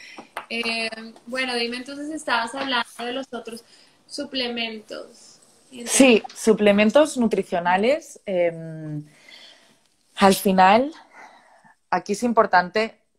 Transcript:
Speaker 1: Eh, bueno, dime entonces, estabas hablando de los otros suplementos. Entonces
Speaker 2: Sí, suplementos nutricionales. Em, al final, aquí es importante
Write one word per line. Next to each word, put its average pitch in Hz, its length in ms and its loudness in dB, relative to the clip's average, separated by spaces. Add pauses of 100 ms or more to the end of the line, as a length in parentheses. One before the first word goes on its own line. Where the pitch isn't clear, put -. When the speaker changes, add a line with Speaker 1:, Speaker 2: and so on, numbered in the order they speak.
(480)
Speaker 1:
Eh, 226 400 -6 (380)
bueno, 254 280 -4
dime 233 220 -4
entonces, 277 320 -12
estabas 254 460 -4
hablando 269 340 -4 (160)
de 247 80 -6
los 262 220 -10
otros 226 280 -14 (440)
suplementos. 240 1300 -10 (300)
Entonces 240 220 -10
Speaker 2:
Sí, 247 300 8 (120)
suplementos 214 840 4
nutricionales. 196 1080 -2
Em, 160 800 -4 (1120)
al 196 180 6
final, 202 580 4 (1000)
aquí 180 220 -4
es 196 100 -4
importante 214 720 0 (220)